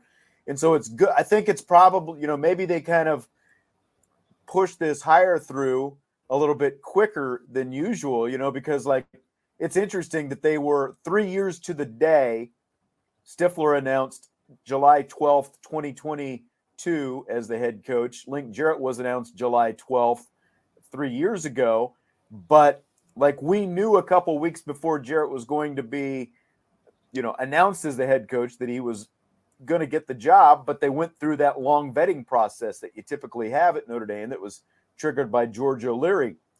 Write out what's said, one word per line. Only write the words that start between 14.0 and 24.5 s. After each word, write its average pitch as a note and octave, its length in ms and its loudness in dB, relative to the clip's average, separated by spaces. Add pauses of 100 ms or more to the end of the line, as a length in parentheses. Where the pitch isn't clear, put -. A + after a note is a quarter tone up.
July C#3+ 360 6
twelfth, C#3+ 600 0
twenty D3 320 -8
twenty-two C#3+ 1300 -8
as A2+ 200 -6
the A2+ 100 -4
head A#2 260 -4
coach. A#2+ 440 -4
Link C3+ 240 -8
Jarrett D3+ 260 0
was B2+ 220 -4
announced B2 340 -6
July A#2+ 380 0
twelfth, A#2+ 580 -2 (640)
three C3+ 180 -6
years E3 340 -4
ago. A#2+ 520 0 (340)
But, C#3+ 540 4 (320)
like, C#3+ 260 2
we G3 240 0
knew G3 300 2
a F3 60 4
couple F3 360 2
weeks D#3+ 220 -4